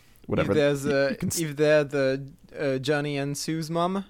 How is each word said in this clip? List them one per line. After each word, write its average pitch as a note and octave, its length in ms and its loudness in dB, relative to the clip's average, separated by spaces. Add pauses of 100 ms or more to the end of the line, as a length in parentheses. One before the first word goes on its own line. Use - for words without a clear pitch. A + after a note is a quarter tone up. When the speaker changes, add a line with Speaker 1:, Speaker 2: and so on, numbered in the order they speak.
(260)
Speaker 1:
whatever. - 280 0
Speaker 2:
If - 40 2
there's C#3+ 280 2
Speaker 1:
You, C#3+ 100 2
Speaker 2:
a, C#3 160 2
Speaker 1:
you - 60 -4
can F#3 120 -4
s- - 100 -2
Speaker 2:
if D#3 180 -2
they're D3+ 260 6
the, C3+ 400 0 (340)
uh, C3+ 220 0
Johnny D3 380 -2
and C#3+ 200 -4
Sue's D#3+ 320 -4
mom F3+ 400 -2